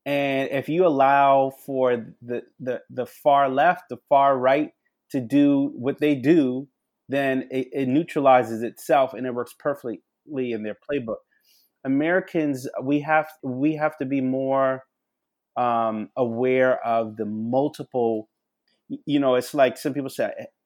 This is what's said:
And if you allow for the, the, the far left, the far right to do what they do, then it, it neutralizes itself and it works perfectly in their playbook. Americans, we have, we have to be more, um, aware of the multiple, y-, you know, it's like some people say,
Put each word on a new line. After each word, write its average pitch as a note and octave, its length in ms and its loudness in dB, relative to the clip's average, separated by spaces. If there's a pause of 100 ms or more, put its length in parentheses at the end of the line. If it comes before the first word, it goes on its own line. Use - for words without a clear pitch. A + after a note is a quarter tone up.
And C#3 460 -2
if C3+ 180 -4
you E3+ 160 2
allow C3+ 680 4 (120)
for B2+ 400 0 (160)
the, A#2+ 220 -8 (180)
the, B2+ 300 -6
the B2 160 -8
far C#3 420 2
left, D#3 400 0
the A#2+ 100 -12 (120)
far C#3 260 4
right C3+ 360 2 (400)
to C3+ 80 -2
do C#3 540 2
what C3+ 260 -6
they D3 160 2
do, C3+ 520 2 (400)
then C3+ 420 -2
it, C3 220 -4
it C3+ 160 -2
neutralizes B2+ 720 2
itself C3+ 520 0
and B2 120 -8
it B2 80 -6
works A#2+ 240 -8
perfectly C#3 440 -6 (320)
in A#2 300 -4
their G#2 100 -8
playbook. B2 460 -6 (640)
Americans, D3 840 -2 (140)
we D3 180 0
have, D#3 280 0 (140)
we C#3 340 -2
have D3+ 220 -2
to C#3 60 -6
be C3+ 160 -4
more, C3+ 640 0 (720)
um, A2+ 600 0
aware B2+ 680 2
of A2+ 320 -2
the A2 100 -6
multiple, A#2 1000 -2 (600)
y-, C#3 160 -10
you C#3+ 160 0
know, C3 140 4
it's B2 200 -2
like C3 220 4
some C#3+ 160 -4
people C3+ 160 -6
say, A2+ 240 -4 (340)